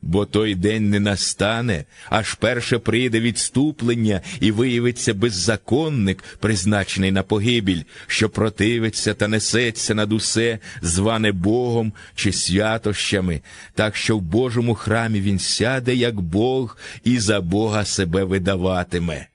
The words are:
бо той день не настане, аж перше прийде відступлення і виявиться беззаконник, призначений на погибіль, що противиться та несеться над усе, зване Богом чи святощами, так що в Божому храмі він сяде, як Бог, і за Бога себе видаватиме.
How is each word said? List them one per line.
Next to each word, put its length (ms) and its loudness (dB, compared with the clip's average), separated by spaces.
бо 240 0
той 280 0
день 360 2
не 100 2
настане, 840 0
аж 240 0
перше 440 0
прийде 420 0
відступлення 1000 0
і 100 4
виявиться 640 0
беззаконник, 1080 0
призначений 720 0
на 120 0
погибіль, 600 0
що 240 0
противиться 840 0
та 140 -2
несеться 680 0
над 180 0
усе, 460 0
зване 500 2
Богом 600 0
чи 180 0
святощами, 1080 0
так 220 0
що 200 0
в 40 0
Божому 540 0
храмі 460 0
він 180 0
сяде, 560 0
як 260 0
Бог, 560 0
і 140 4
за 220 0
Бога 440 0
себе 400 0
видаватиме. 1120 -2